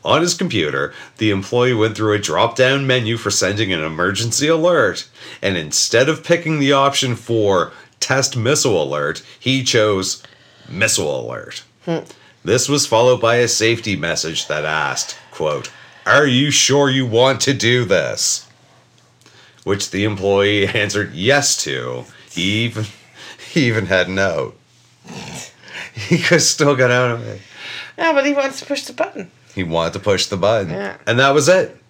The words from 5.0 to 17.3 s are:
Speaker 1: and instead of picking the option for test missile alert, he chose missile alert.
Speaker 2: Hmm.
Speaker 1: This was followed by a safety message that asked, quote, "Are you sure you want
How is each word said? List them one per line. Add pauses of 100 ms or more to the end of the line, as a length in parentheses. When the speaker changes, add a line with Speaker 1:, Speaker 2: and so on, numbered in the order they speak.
Speaker 1:
and
instead
of
picking
the
option
for (260)
test
missile
alert, (160)
he
chose (480)
missile
alert. (220)
Speaker 2:
Hmm. (460)
Speaker 1:
This
was
followed
by
a
safety
message
that
asked, (140)
quote, (360)
"Are
you
sure
you
want